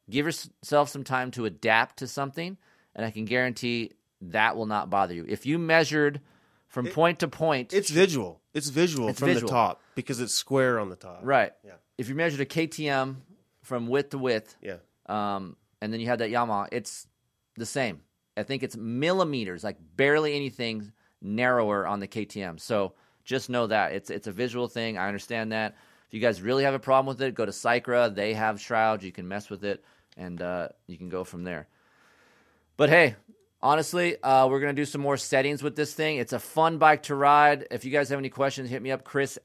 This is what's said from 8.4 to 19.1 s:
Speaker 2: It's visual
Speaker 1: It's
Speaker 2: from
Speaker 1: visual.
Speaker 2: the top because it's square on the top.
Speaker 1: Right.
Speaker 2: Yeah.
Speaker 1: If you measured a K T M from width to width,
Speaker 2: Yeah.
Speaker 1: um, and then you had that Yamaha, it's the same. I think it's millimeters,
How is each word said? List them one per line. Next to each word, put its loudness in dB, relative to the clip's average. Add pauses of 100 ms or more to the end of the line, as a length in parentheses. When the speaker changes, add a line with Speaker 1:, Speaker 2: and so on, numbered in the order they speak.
Speaker 2:
It's -4
visual 2
Speaker 1:
It's -4
Speaker 2:
from 2
Speaker 1:
visual. 2
Speaker 2:
the -2
top 2 (140)
because -4
it's -4
square 2
on -4
the -12
top. -18
Speaker 1:
Right. 2 (120)
Speaker 2:
Yeah. -20 (260)
Speaker 1:
If -6
you -6
measured 0
a -2
K -2
T -6
M -2 (400)
from -4
width 0
to -6
width, -2
Speaker 2:
Yeah. -10 (300)
Speaker 1:
um, -4 (260)
and -4
then -4
you -6
had 0
that -2
Yamaha, 0
it's -8 (500)
the -8
same. -4 (360)
I -2
think -6
it's -6
millimeters, -2